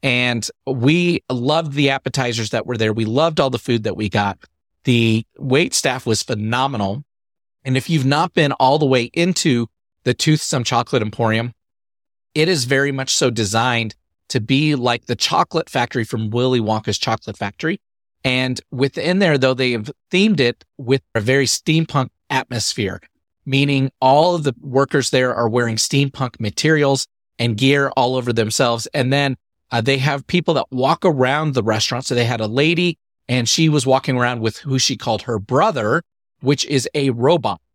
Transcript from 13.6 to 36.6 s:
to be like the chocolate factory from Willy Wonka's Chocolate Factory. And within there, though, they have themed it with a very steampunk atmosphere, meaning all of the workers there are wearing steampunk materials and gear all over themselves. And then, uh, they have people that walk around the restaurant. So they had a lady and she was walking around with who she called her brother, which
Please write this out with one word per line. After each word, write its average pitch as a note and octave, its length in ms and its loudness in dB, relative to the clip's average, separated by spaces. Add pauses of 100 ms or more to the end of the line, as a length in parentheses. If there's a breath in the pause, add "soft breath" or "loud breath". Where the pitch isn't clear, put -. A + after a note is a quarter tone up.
to A#2 120 -2
be C#3 340 2
like B2 320 -2
the A#2 100 -2
chocolate - 520 -2
factory A#2+ 360 -2
from A2 260 -6
Willy B2 300 0
Wonka's G#2+ 380 -2
Chocolate - 380 -4
Factory. D#3 440 -6 (440)
And B2+ 360 -2 (100)
within C#3 480 0
there, E3 200 4
though, C3 160 2
they B2 180 0
have A2+ 180 -6 (200)
themed F#3+ 280 2
it B2 260 0 (120)
with C3 260 0 (120)
a A2+ 60 0
very C3 260 2
steampunk D#3 600 0 (220)
atmosphere, A2 680 -4 (460)
meaning C#3 440 0 (100)
all D3+ 340 4
of D#3+ 100 -4
the C3 160 0
workers C3+ 500 0
there B2+ 240 2
are A#2 140 0
wearing A2+ 280 0
steampunk C#3 640 -2
materials C#3 680 0 (320)
and A#2 180 0
gear C3+ 400 2
all C3 200 2
over A#2+ 160 -2
themselves. A2+ 640 0
And B2+ 180 0
then, C#3 240 0 (340)
uh, A#2+ 100 0
they C3+ 180 2
have C#3 280 -2
people F3 280 0
that B2+ 160 -2
walk C3+ 340 -2
around D3 500 0
the B2 80 0
restaurant. A2+ 440 -2
So C3 80 -4
they A#2+ 100 2
had A#2 160 -2
a A2 60 -4
lady D#3+ 520 0 (300)
and A#2+ 200 0
she E3 200 2
was C#3 180 2
walking C3+ 300 2
around B2 240 -2
with A2 180 -2
who C3 200 -4
she B2 180 0
called A2 260 -2
her A#2 160 -4
brother, C3+ 640 0 (380)
which C#3 260 0